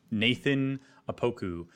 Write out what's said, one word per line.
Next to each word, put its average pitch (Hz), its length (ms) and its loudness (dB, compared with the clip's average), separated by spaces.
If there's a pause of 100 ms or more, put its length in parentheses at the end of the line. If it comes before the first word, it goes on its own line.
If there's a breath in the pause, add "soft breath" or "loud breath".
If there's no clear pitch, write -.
(100)
Nathan 135 720 2 (260 loud breath)
Apoku, 90 680 -4